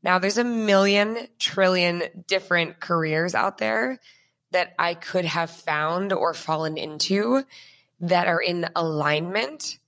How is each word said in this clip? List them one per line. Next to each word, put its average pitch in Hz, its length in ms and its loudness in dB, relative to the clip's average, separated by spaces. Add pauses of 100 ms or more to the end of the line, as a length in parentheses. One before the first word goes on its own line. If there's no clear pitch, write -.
Now, 180 160 4
there's 202 200 0
a 240 60 2
million 208 720 4 (200)
trillion 180 640 2 (220)
different 185 540 0
careers 165 540 0
out - 240 0
there 233 420 -2 (520)
that 180 260 0
I 170 160 0
could 175 320 -2
have 165 240 -2
found 165 640 -2
or 165 180 0
fallen 156 460 -4
into 202 680 0 (560)
that 175 280 2
are 170 120 2
in 175 340 -2
alignment 165 1120 -2